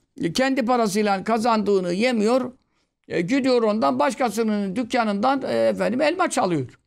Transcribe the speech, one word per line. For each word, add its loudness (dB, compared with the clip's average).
e, -2
kendi 0
parasıyla 0
kazandığını 0
yemiyor. 0
E, -2
gidiyor 2
ondan 0
başkasının -2
dükkanından, 0
e, 0
efendim, 0
elma 0
çalıyor. -2